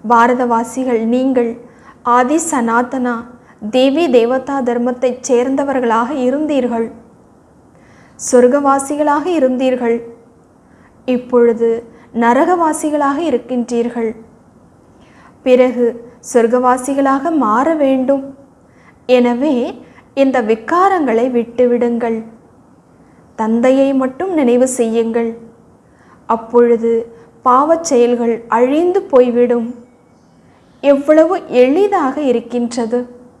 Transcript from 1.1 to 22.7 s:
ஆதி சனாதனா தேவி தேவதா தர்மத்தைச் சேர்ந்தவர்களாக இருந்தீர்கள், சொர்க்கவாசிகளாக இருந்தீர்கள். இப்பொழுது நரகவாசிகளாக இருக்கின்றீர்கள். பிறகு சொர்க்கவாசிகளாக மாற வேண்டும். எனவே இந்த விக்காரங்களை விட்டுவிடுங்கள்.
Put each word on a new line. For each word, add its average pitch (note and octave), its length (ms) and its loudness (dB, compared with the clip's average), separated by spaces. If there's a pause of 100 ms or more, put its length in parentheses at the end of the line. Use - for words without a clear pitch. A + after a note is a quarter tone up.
ஆதி B3 360 0 (120)
சனாதனா B3 640 -2 (540)
தேவி C4+ 400 0
தேவதா B3+ 520 0
தர்மத்தைச் B3 640 -4
சேர்ந்தவர்களாக B3+ 880 0
இருந்தீர்கள், B3+ 800 -2 (1400)
சொர்க்கவாசிகளாக C#4+ 920 2
இருந்தீர்கள். B3+ 760 0 (1040)
இப்பொழுது A#3 920 0 (160)
நரகவாசிகளாக D4 1040 0
இருக்கின்றீர்கள். A#3+ 1000 -4 (1300)
பிறகு B3 680 0 (220)
சொர்க்கவாசிகளாக C4 1040 0
மாற C4 380 0
வேண்டும். C4+ 640 -2 (680)
எனவே B3 760 0 (320)
இந்த C4+ 280 2
விக்காரங்களை B3+ 880 0
விட்டுவிடுங்கள். A#3+ 920 -2 (1120)